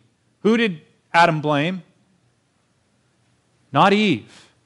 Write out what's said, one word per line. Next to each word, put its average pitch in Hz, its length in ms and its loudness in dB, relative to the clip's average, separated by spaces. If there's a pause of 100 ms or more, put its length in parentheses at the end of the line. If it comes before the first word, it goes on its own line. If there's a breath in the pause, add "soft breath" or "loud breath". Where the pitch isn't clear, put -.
(420)
Who 220 140 0
did 208 260 -4 (300)
Adam 170 280 2
blame? 151 420 -4 (1900)
Not 170 200 2
Eve. 202 540 -4 (200)